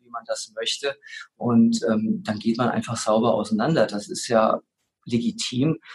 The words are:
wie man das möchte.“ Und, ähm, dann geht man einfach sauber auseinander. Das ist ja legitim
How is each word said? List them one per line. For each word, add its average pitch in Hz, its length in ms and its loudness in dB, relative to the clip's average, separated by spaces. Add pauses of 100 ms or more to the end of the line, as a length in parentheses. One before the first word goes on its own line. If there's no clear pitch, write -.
wie 120 60 -20
man 117 160 -12
das 113 300 -8
möchte.“ 123 400 -4 (400)
Und, 117 540 4
ähm, 107 340 0
dann 107 160 -4
geht 113 180 0
man 120 120 0
einfach 117 280 -4
sauber 113 360 2
auseinander. 110 540 2
Das - 200 -6
ist - 200 -8
ja 110 340 2 (440)
legitim 123 720 0 (180)